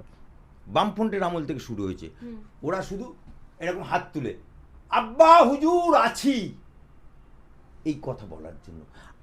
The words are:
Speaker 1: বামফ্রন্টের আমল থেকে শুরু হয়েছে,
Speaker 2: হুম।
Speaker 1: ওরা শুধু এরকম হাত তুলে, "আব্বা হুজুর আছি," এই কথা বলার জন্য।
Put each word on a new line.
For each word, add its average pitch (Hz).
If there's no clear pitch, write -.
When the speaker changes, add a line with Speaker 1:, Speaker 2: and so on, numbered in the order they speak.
Speaker 1:
বামফ্রন্টের 196
আমল 170
থেকে 139
শুরু 101
হয়েছে, 90
Speaker 2:
হুম। 240
Speaker 1:
ওরা 180
শুধু 226
এরকম 175
হাত 165
তুলে, 117
"আব্বা 285
হুজুর 311
আছি," 233
এই 156
কথা 120
বলার 80
জন্য। 82